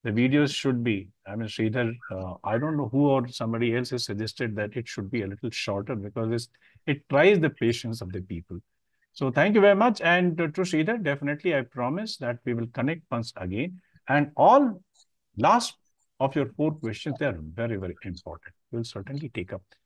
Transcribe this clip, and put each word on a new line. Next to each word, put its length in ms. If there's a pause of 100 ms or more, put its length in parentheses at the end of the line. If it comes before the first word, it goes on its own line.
The 80
videos 440
should 280
be, 260 (180)
I 100
mean, 100
Sridhar, 460 (180)
uh, 320
I 140
don't 220
know 100
who 220
or 180
somebody 480
else 140
has 160
suggested 500
that 180
it 140
should 220
be 100
a 60
little 240
shorter 440
because 380
it's, 160 (380)
it 240
tries 280
the 120
patience 500
of 100
the 120
people. 380 (520)
So 180
thank 240
you 60
very 140
much. 260
And, 400
uh, 60
to 160
Sridhar, 400
definitely 520
I 80
promise 540
that 300
we 80
will 140
connect 420
once 260
again. 460 (260)
And 280
all 460 (540)
last 380 (440)
of 160
your 120 (100)
four 160
questions, 460
they 80
are 120
very, 380
very 280
important. 500 (160)
We'll 140
certainly 440
take 240
up. 100 (240)